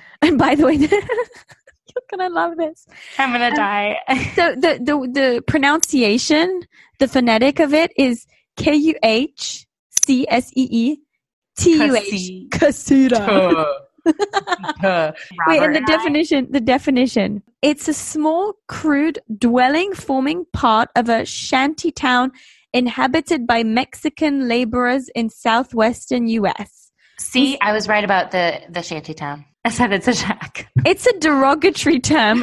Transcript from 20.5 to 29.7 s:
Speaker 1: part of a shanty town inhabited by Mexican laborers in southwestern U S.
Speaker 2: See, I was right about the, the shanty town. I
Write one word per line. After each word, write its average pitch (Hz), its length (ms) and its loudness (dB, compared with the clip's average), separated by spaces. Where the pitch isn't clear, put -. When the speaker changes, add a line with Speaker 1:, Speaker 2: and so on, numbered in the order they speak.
Speaker 1:
part 226 440 0
of 233 120 0
a 226 160 0
shanty 285 640 -4
town 254 420 0
inhabited 262 760 -2
by 233 160 2
Mexican 269 840 -2
laborers 247 640 0
in 226 160 -4
southwestern 233 960 -2
U 226 180 0
S. - 440 -8
Speaker 2:
See, 269 420 0
I 208 120 2
was 208 160 -2
right 208 160 2
about 190 260 0
the, 170 380 -2
the 170 140 -8
shanty 156 320 -10
town. 147 300 -12
I 233 60 -2